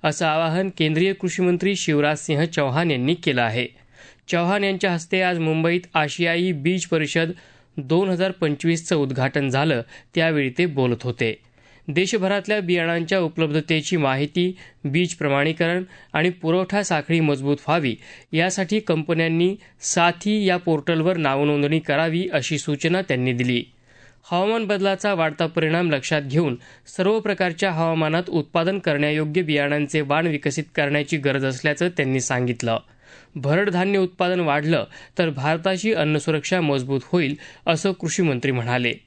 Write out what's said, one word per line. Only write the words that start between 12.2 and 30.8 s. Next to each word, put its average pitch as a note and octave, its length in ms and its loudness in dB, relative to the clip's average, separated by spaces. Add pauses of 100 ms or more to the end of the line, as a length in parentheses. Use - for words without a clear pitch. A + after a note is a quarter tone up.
बियाणांच्या E3+ 580 0
उपलब्धतेची D#3+ 800 0
माहिती, D3 600 0 (260)
बीज E3+ 300 0
प्रमाणीकरण E3 720 0 (300)
आणि E3 160 2
पुरवठा F3+ 540 0
साखळी E3 360 0
मजबूत C#3+ 380 2 (100)
व्हावी, D3 280 0 (380)
यासाठी F#3 460 0
कंपन्यांनी E3 760 0 (260)
साथी F#3 640 0
या F3+ 120 2
पोर्टलवर E3 600 0
नावनोंदणी D3 640 2
करावी, D#3+ 540 0
अशी D3 240 -2
सूचना D#3+ 440 0
त्यांनी B2+ 320 0
दिली. B2 300 0 (680)
हवामान G#3+ 340 0
बदलाचा G3 480 0
वाढता E3 320 0
परिणाम D#3+ 460 0
लक्षात D3 300 0
घेऊन C#3 340 0 (420)
सर्व G3+ 220 2
प्रकारच्या F#3+ 520 -2
हवामानात D#3+ 580 0
उत्पादन F3 500 0
करण्यायोग्य D3+ 640 0
बियाणांचे D3 600 0
वाण D3 260 0
विकसित D3 360 -2 (120)
करण्याची D3 420 0